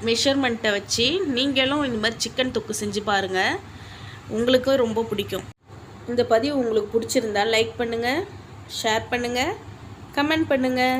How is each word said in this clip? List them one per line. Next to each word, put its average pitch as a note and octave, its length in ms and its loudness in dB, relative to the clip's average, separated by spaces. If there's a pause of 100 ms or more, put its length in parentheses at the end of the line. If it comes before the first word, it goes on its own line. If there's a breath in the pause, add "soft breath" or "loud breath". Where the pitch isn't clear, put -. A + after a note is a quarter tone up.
மெஷர்மெண்ட்டை A#3 680 2
வச்சு A#3 280 0 (320)
நீங்களும் C4+ 500 2
இந்த A3+ 160 -2
மாதிரி A3+ 220 -2
சிக்கன் B3+ 300 -2
தொக்கு A3 260 -4
செஞ்சு G3+ 280 -4
பாருங்க. F#3+ 300 2 (960 loud breath)
உங்களுக்கு B3+ 360 4 (100)
ரொம்ப A3+ 280 0
பிடிக்கும். G3 340 -4 (680)
இந்த A#3+ 220 2
பதிவு C4+ 300 4
உங்களுக்கு A3 320 0
பிடிச்சிருந்தா A3 500 2 (100)
லைக் A3+ 240 2
பண்ணுங்க, A#3 320 0 (680)
ஷேர் A3+ 340 0
பண்ணுங்க, A#3+ 280 0 (760)
கமெண்ட் D#4 340 2
பண்ணுங்க. B3+ 320 2 (160)